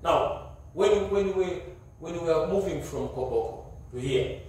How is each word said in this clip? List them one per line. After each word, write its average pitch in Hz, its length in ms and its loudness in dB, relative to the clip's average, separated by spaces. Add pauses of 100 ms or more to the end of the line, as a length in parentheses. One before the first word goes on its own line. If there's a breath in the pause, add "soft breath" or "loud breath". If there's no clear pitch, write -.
Now, - 480 2 (220)
when, 202 380 4
when 190 240 2
we, 185 100 4 (540)
when 170 240 -6
we 165 80 0
are 160 160 4
moving 180 340 0
from 131 280 -6
Koboko 117 560 -2 (260)
to 123 80 -8
here 131 500 0